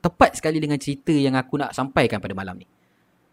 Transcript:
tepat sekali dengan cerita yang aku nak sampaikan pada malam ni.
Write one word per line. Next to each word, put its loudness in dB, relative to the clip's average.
tepat 4
sekali 0
dengan 0
cerita -2
yang 4
aku -2
nak -4
sampaikan 0
pada -8
malam -10
ni. -20